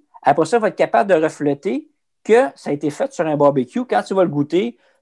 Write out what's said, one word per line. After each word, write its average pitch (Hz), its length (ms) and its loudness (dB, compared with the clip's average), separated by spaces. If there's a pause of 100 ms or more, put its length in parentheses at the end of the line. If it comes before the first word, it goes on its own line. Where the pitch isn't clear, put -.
(220)
après 151 220 2
ça, 233 140 0
va 214 100 0
être - 80 -8
capable 208 320 0
de 185 60 4
refléter 156 720 -2 (340)
que 247 320 4
ça - 140 -16
a 151 60 -2
été 147 160 -4
fait - 240 -6
sur 165 120 -4
un 151 100 -2
barbecue. 143 500 0
Quand 208 160 0
tu - 100 -8
vas 190 120 2
le 160 60 -2
goûter, 165 460 -4 (260)